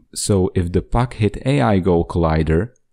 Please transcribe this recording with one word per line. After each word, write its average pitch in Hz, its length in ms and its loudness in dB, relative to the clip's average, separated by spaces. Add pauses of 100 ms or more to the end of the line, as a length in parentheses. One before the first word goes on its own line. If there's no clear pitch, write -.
(140)
So 95 400 0
if 90 180 -2
the 92 80 0
puck 123 340 -2
hit 107 300 0
A 139 160 0
I 107 200 2
goal 85 260 2
collider, 80 640 0 (220)